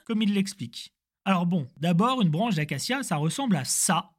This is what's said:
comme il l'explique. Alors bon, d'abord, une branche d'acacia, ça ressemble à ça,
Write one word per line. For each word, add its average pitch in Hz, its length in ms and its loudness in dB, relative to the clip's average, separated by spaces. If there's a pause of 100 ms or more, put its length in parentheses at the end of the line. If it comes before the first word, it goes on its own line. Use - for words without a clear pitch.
comme 220 180 -2
il 202 120 2
l'explique. - 580 -6 (320)
Alors 180 220 2
bon, 170 300 -2
d'abord, 196 460 2
une 175 80 4
branche 185 260 0
d'acacia, 151 460 -4
ça 175 140 -2
ressemble 170 380 0
à 135 100 0
ça, - 540 0